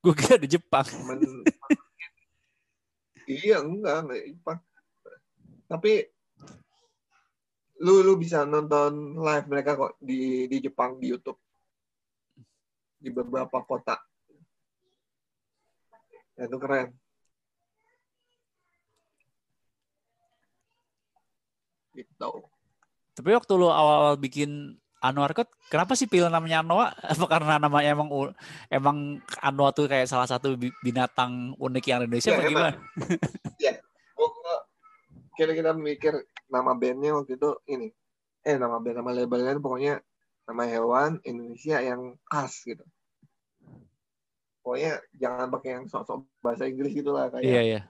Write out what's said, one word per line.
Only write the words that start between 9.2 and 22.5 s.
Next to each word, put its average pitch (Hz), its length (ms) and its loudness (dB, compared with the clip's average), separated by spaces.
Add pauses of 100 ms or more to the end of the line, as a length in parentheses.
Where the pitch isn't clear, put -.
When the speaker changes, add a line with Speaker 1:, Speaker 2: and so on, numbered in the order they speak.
Speaker 2:
live 151 240 0
mereka 143 320 -2
kok 135 240 -2
di, 127 480 -2
di 135 160 -2
Jepang, 131 320 -4
di 127 160 -4
YouTube. 127 240 -10 (1600)
Di 127 160 -14
beberapa 123 480 -4
kota. - 400 -6 (2250)
Ya, 120 160 -10
itu 127 80 -10
keren. 135 320 -4 (4000)
Gitu. - 380 -12 (840)